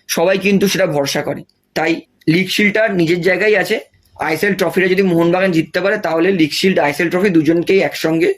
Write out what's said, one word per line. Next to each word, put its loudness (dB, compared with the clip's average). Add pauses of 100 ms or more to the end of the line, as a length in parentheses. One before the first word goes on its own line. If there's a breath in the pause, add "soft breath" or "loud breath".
সবাই 0
কিন্তু 2
সেটা 0
ভরসা -2
করে। -8 (320)
তাই -2 (280)
লিগ 2
শিল্ডটা 0
নিজের 0
জায়গায় 2
আছে। -4 (400)
আইএসএল -2
ট্রফিটা 0
যদি 2
মোহনবাগান 2
জিততে -2
পারে 0
তাহলে 0
লিগ 0
শিল্ড, 0
আইএসএল 0
ট্রফি 2
দুজনকেই 2
একসঙ্গে -2